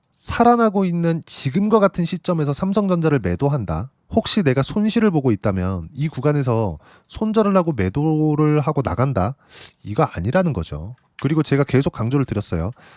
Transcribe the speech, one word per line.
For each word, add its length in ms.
살아나고 720
있는 400
지금과 540
같은 260
시점에서 480
삼성전자를 680
매도한다? 720
혹시 320
내가 220
손실을 480
보고 200
있다면 640
이 140
구간에서 720
손절을 480
하고 180
매도를 880
하고 220
나간다? 520
이거 200
아니라는 500
거죠. 420
그리고 220
제가 200
계속 280
강조를 340
드렸어요. 460